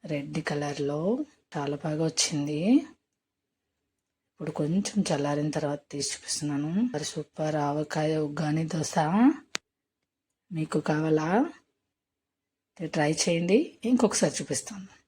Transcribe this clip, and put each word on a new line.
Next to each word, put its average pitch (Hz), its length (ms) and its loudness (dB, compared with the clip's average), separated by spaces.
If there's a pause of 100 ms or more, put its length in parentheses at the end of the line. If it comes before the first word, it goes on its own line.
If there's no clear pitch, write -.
రెడ్ 151 380 -4
కలర్లో 147 840 -2 (300)
చాలా 143 200 -2
బాగా 156 280 -2
వచ్చింది. 151 560 -2 (1700)
ఇప్పుడు - 240 -10
కొంచెం 180 580 0
చల్లారిన 147 420 0
తర్వాత 147 300 -2 (100)
తీసి 143 240 -6
చూపిస్తున్నాను. 147 560 -4 (120)
మరి 190 220 -2
సూపర్ 156 520 -4
ఆవకాయ 151 600 0
ఉగ్గాని 156 480 0
దోశ 156 300 -4 (1600)
మీకు 156 300 -2
కావాలా? 156 480 2 (1400)
అయితే - 200 -10
ట్రై 156 260 2
చేయండి. 175 720 2
ఇంకొకసారి 220 500 2
చూపిస్తాను. 107 540 -8 (200)